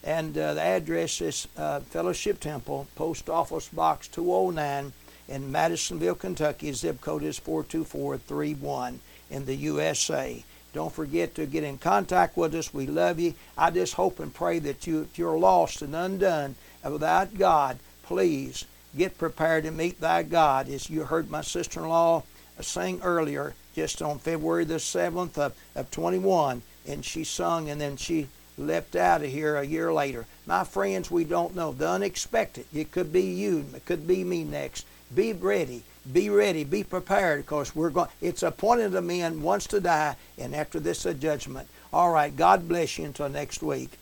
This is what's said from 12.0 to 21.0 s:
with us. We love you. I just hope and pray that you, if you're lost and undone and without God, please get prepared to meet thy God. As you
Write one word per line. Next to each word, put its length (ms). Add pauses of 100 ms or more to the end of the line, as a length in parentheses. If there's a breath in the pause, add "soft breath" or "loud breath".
with 160
us. 180
We 140
love 340
you. 140 (240 loud breath)
I 120
just 240
hope 240
and 140
pray 280
that 260
you, 160
if 160
you're 200
lost 440
and 120
undone 600 (280 loud breath)
and 120
without 420
God, 420 (260 loud breath)
please 600 (320 loud breath)
get 220
prepared 460
to 60
meet 300
thy 220
God. 480
As 180
you 160